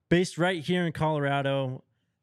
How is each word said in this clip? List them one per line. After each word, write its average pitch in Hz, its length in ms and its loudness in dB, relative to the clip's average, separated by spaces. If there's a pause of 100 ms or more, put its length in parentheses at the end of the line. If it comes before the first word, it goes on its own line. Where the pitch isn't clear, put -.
(100)
based 175 260 2
right 175 260 0
here 175 240 0
in 160 60 -2
Colorado. 139 920 -2 (400)